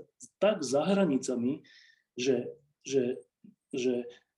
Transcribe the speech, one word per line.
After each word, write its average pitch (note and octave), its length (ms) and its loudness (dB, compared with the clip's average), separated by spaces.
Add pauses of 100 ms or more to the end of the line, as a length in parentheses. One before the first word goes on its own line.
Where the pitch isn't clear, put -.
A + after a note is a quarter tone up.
(400)
tak G3 240 2
za C#3 240 0
hranicami, C#3 800 0 (480)
že, B2 320 0 (320)
že, B2+ 400 -2 (560)
že B2 320 -2 (300)